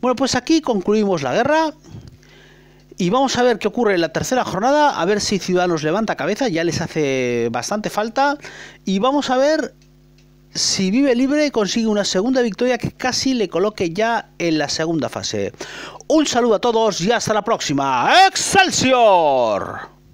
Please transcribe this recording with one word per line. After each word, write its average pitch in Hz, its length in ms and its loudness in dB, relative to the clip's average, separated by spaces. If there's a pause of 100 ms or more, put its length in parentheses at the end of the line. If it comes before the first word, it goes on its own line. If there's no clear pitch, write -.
Bueno, 247 160 0
pues 262 180 0
aquí 311 260 2
concluimos 202 600 0
la 131 120 -2
guerra. 294 400 0 (1200)
Y 180 120 0
vamos 247 300 2
a 247 40 2
ver 247 160 2
qué - 80 -4
ocurre 208 280 0
en 170 80 2
la 160 80 -2
tercera 170 340 -2
jornada, 269 560 2
a 165 60 0
ver 208 160 0
si 202 160 -2
Ciudadanos 180 440 0
levanta 185 340 -2
cabeza, 208 320 -2
ya 165 160 -2
les 170 180 -2
hace 131 680 -2
bastante 160 380 -4
falta. 262 480 -2 (480)
Y 196 140 0
vamos 262 320 0
a 254 80 2
ver 294 360 0 (800)
si - 380 -2
Vive 262 240 2
Libre 277 360 2
consigue 220 360 -2
una 208 180 0
segunda 240 380 0
victoria 240 340 0
que - 160 -6
casi 262 400 -2
le 220 160 0
coloque 190 420 -2
ya 220 380 -2 (100)
en 165 200 0
la 143 100 -2
segunda 160 400 -2
fase. 101 440 -6 (560)
Un 294 180 2
saludo 240 300 2
a 185 40 -2
todos 220 400 0
y 180 100 0
hasta 220 220 0
la 214 100 0
próxima. 156 840 2
¡Excelsior! 175 1700 2 (140)